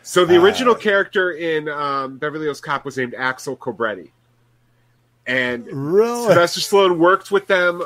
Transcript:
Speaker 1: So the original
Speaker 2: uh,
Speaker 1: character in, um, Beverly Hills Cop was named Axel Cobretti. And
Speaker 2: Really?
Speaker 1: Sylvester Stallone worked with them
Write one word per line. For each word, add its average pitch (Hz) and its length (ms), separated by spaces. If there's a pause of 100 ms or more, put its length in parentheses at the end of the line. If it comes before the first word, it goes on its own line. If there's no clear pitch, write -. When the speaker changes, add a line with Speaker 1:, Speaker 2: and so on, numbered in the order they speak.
Speaker 1:
So 180 240
the 175 100
original 214 380
Speaker 2:
uh, - 40
Speaker 1:
character 196 520
in, 156 380
um, 139 500
Beverly 151 260
Hills 143 160
Cop 143 240
was 131 140
named 123 160
Axel 127 420
Cobretti. 104 540 (1160)
And 123 420
Speaker 2:
Really? 208 580
Speaker 1:
Sylvester 175 340
Stallone 185 380
worked 180 320
with 196 160
them 180 400